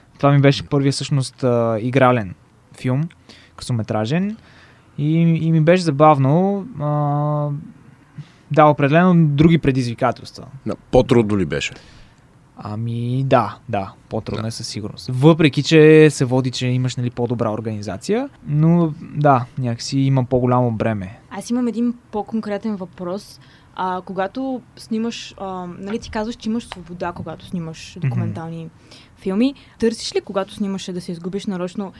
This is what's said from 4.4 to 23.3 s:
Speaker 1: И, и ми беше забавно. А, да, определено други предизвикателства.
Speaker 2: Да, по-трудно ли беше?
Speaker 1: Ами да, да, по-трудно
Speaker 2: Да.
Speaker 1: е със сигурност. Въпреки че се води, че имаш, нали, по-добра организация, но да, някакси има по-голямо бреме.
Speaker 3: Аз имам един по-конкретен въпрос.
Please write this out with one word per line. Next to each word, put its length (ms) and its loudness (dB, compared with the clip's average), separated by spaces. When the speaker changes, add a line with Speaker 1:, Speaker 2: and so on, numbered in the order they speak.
Speaker 1:
И, 100 -2
и 100 0
ми 100 4
беше 220 4
забавно. 840 2
А, 680 -2
да, 140 6
определено 600 4
други 300 4
предизвикателства. 880 -2
Speaker 2:
Да, 80 -4
по-трудно 460 4
ли 80 0
беше? 280 -4
Speaker 1:
Ами 640 -4
да, 340 0
да, 220 -4
по-трудно 320 -6
Speaker 2:
Да. 60 -4
Speaker 1:
е 40 -6
със 160 -10
сигурност. 420 -10
Въпреки 540 4
че 460 8
се 160 -2
води, 260 0
че 160 -4
имаш, 280 -2
нали, 140 -4
по-добра 420 -2
организация, 800 -6
но 540 4
да, 440 2
някакси 420 -4
има 240 2
по-голямо 480 2
бреме. 480 -4
Speaker 3:
Аз 180 -12
имам 180 -2
един 260 -2
по-конкретен 640 -6
въпрос. 640 -10